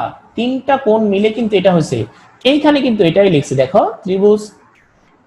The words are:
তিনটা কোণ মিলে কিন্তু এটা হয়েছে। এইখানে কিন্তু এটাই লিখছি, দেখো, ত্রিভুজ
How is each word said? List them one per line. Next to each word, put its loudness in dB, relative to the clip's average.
তিনটা -2
কোণ 0
মিলে 0
কিন্তু -4
এটা 2
হয়েছে। -2
এইখানে 2
কিন্তু 0
এটাই 2
লিখছি, -2
দেখো, 2
ত্রিভুজ 0